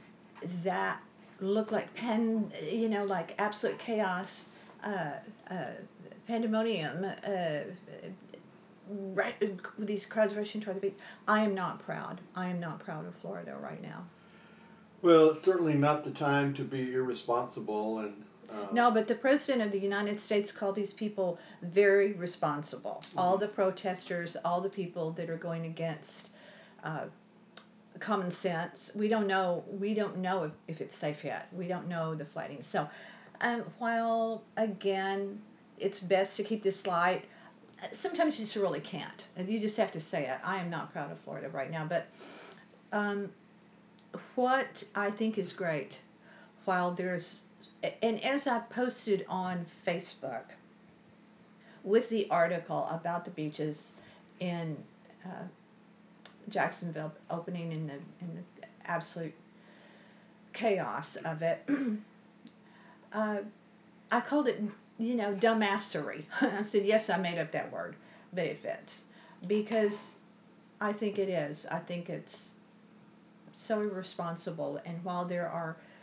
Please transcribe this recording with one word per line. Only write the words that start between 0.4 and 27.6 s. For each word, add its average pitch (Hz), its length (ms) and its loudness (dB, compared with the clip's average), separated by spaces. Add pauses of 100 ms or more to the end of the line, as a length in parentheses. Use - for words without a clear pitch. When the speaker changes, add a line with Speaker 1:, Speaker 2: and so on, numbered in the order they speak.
Speaker 1:
that 190 360 0 (420)
look 214 300 2
like - 220 -2
pan-, 220 580 2 (120)
you 220 260 0
know, 208 160 2
like 180 320 0
absolute 208 400 0
chaos, 190 720 -2 (340)
uh, 180 280 -2 (400)
uh, 165 140 -4 (640)
pandemonium, 220 800 0
uh, 175 540 -2 (1500)
right, 202 220 0 (420)
these 208 280 -2
crowds 214 300 2
rushing 208 260 -4
toward 196 160 -4
the 196 40 -6
beach, 196 160 -2 (300)
I 214 160 6
am 202 100 2
not 180 260 -2
proud. - 420 -8 (140)
I 185 120 -2
am 180 120 -2
not 170 200 -6
proud 160 260 -10
of 175 100 -12
Florida 85 460 -10
right - 200 -10
now. - 240 -12 (960)
Speaker 2:
Well, 160 300 12
it's 156 140 -2
certainly 170 300 6
not 147 280 6
the 143 80 -4
time 143 440 2
to 135 80 -4
be 127 300 -2
irresponsible 113 1080 0
and, 104 240 -6 (260)
uh, - 220 -8
Speaker 1:
No, 240 200 8
but 220 160 4
the 233 80 2
president 269 460 4
of 208 100 0
the 196 80 0
United 202 400 0
States 208 320 0
called 196 240 -2
these 202 180 -2
people 196 440 -2 (240)
very 196 520 6
responsible. 151 880 -4 (120)
All 180 200 6
Speaker 2:
Mm-hmm. 190 60 4
Speaker 1:
the 208 80 0
protesters, 185 960 0
all 175 160 2
the 196 80 0
people 175 420 -4
that 165 180 -6
are 165 80 -4
going 165 280 -4
against, - 640 -6 (540)
uh, 151 220 -4 (920)